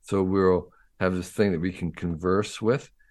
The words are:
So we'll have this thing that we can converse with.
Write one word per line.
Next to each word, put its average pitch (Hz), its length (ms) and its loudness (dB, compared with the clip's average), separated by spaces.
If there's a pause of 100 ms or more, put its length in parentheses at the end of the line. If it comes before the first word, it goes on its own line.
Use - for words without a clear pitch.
So 98 180 0
we'll 92 500 2 (280)
have 92 160 2
this 90 160 -6
thing 101 200 2
that 82 100 -2
we 90 120 -2
can 85 180 -6
converse 90 720 -2
with. 117 300 -2 (200)